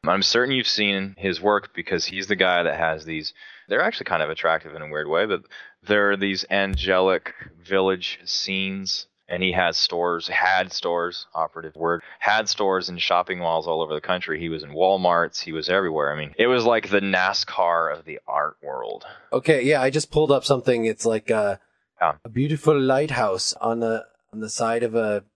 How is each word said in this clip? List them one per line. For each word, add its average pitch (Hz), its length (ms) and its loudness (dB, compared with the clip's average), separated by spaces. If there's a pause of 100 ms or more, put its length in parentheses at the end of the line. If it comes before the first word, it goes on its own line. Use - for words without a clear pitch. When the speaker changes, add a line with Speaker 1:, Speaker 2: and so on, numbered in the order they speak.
Speaker 1:
I'm 95 200 2
certain 123 320 2
you've 123 120 0
seen 98 500 -2
his 95 240 -2
work 101 320 2
because 92 320 -4
he's 95 220 -8
the 104 80 0
guy 90 280 4
that 78 140 0
has 80 280 -2
these, 80 280 -8 (340)
they're 110 140 0
actually 190 240 -2
kind 82 180 0
of 76 60 -2
attractive 80 460 -2
in 80 60 -12
a 76 80 -12
weird 76 180 -6
way, 82 180 2
but 98 180 -2 (400)
there 104 280 2
are 98 60 2
these 98 320 -2
angelic 95 840 2 (280)
village 95 640 0
scenes, 95 840 -4 (200)
and 90 160 -2
he 92 80 2
has 85 260 0
stores, 87 500 -2
had 92 460 0
stores, 87 600 -4
operative 80 400 -6
word, 82 260 -2 (180)
had 107 300 2
stores 95 400 0
in 87 80 -10
shopping 90 420 0
malls 82 280 0
all 80 140 0
over 78 120 -4
the 76 80 -4
country. 87 380 -4
He 82 100 -6
was 78 140 -6
in 71 80 -16
Walmarts. 87 720 2
He 82 80 -10
was 80 180 -6
everywhere. 80 440 0
I 76 40 -4
mean, 76 200 -8
it 113 100 4
was 123 180 2
like 113 240 2
the 101 120 4
nascar 92 960 0
of 80 100 -18
the 78 220 -12
art 73 360 -2
world. 62 420 -10 (260)
Speaker 2:
Okay, 131 320 2
yeah, 139 180 4
I 135 80 2
just 147 220 -2
pulled 151 200 4
up 135 140 4
something. 120 400 2
It's 110 200 -2
like, 113 240 0
uh, 104 280 2 (440)
Speaker 1:
Yeah. 80 120 2 (100)
Speaker 2:
a 117 60 -14
beautiful 147 500 2
lighthouse 131 760 0
on 117 280 -2
the, 113 240 0 (280)
on 107 60 -12
the 110 100 -10
side 117 340 0
of 113 120 -2
a 107 280 0 (120)